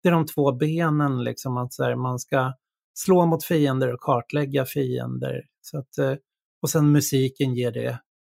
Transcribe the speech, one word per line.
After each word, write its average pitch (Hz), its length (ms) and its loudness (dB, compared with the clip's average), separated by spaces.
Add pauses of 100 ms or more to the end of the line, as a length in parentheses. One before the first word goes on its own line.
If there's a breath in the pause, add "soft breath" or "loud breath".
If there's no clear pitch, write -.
det 180 60 2
är 175 40 6
de 160 140 2
två 139 260 2
benen, 151 720 0
liksom, 123 320 -6
att 123 160 -6
så 135 120 -4
här, 123 120 0
man 127 220 -4
ska 135 340 -2 (460)
slå 180 280 4
mot 165 180 0
fiender 135 480 2
och 123 80 -8
kartlägga 139 640 0
fiender. 127 800 -4 (200)
Så - 160 -10
att, - 200 -10
eh, 135 160 0 (480)
och 143 80 -2
sen 147 220 4
musiken 135 640 2
ger 120 180 -2
det 120 280 -6 (260)